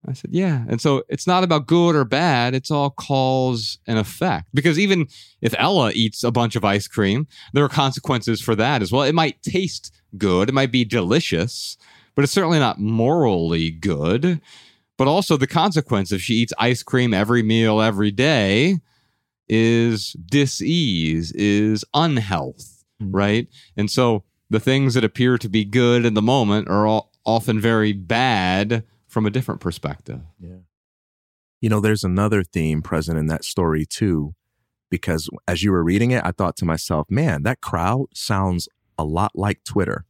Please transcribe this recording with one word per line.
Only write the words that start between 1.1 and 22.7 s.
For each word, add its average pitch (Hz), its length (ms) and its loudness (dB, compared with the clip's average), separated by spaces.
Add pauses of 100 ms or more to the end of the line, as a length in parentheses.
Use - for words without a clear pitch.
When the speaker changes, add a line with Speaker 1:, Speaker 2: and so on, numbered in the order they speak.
Speaker 1:
not 185 180 2
about 151 220 0
good 170 300 2
or 139 100 2
bad. 131 480 2
It's 131 160 -6
all 143 220 0
cause 131 960 -2
and 135 100 -2
effect. 104 560 -4
Because 147 240 2
even 190 300 2 (340)
if - 160 0
Ella 143 380 4
eats 110 280 -2
a 120 60 0
bunch 107 260 0
of 107 80 -2
ice 98 240 0
cream, 110 380 0 (280)
there 143 100 4
are 139 60 0
consequences 131 720 -2
for 113 160 0
that 117 280 0
as 90 80 -4
well. 135 100 2
It 143 140 0
might 160 260 -2
taste - 500 -6 (240)
good. 95 340 2
It 131 40 -2
might 135 180 0
be 120 140 2
delicious, 104 880 -2 (380)
but 143 100 2
it's 139 80 0
certainly 170 280 2
not 120 200 0
morally 104 920 0
good. 95 680 -2 (540)
But 131 120 2
also 165 300 2
the 135 100 0
consequence, 151 640 0
if 92 100 -2
she 113 140 -2
eats 117 240 0
ice 120 240 0
cream 123 280 2
every 107 300 2
meal, 110 400 4
every 104 300 2
day, 127 680 2 (680)
is 113 760 2
dis-ease, 92 1080 0
is 104 520 2 (120)
unhealth, 107 880 -2 (160)